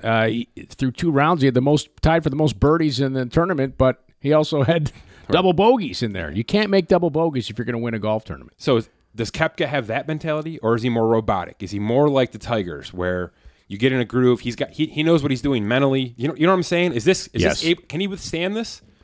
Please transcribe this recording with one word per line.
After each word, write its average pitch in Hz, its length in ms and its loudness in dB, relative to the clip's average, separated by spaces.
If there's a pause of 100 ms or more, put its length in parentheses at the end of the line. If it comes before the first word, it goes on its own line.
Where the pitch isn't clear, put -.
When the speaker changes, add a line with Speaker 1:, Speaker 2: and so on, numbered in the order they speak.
Speaker 1:
Uh, 113 240 2
he, 117 200 -4 (220)
through 131 220 -4
two 170 180 -2
rounds, 151 320 2
he 139 60 6
had 123 80 4
the 127 60 2
most, 143 280 2 (140)
tied 165 180 4
for 156 80 0
the 135 60 -4
most 143 240 0
birdies 147 400 2
in 135 140 0
the 131 120 -2
tournament, 147 520 0
but 131 260 2 (160)
he 143 140 0
also 151 300 2
had 160 280 0 (360)
Speaker 2:
Right. - 80 -6
Speaker 1:
double 185 180 4
bogeys 196 500 2
in 110 80 -2
there. 87 200 -6
You 104 120 -2
can't 208 260 0
make 196 200 2
double 175 200 2
bogeys 147 400 -2
if 107 80 -14
you're 123 60 -4
gonna 120 160 -4
win 117 140 -4
a 110 60 -4
golf 107 260 -2
tournament. 67 320 -14
Speaker 2:
So 131 180 0
is, 113 140 0 (260)
does 110 160 -6
Koepka 160 360 -2
have 123 200 -4
that 123 180 -4
mentality, 156 540 -6
or 113 160 0
is 110 80 -2
he 127 60 0
more 113 180 2
robotic? 104 560 -2
Is 92 80 -10
he 101 80 -4
more 123 300 2
like 135 240 0
the 110 60 -14
Tigers, 92 540 -6
where 90 380 -4 (380)
you 101 80 -12
get 131 160 2
in 127 80 0
a 110 40 -2
groove? 123 360 2
He's 120 160 -8
got, - 140 -6
he, 156 160 -4
he 151 140 -6
knows 165 220 2
what 143 80 0
he's 123 100 -4
doing 127 240 -2
mentally. 131 520 0
You 120 100 -4
know, 160 80 -4
you 156 100 0
know 185 60 4
what 185 60 2
I'm 175 60 0
saying? 175 300 0
Is 117 120 -2
this, 185 220 0
is - 140 -4
Speaker 1:
Yes. 160 200 0
Speaker 2:
this 165 100 0
ab-, - 160 -6
can 165 140 -6
he 202 60 -2
withstand 185 500 -6
this? - 240 -10 (220)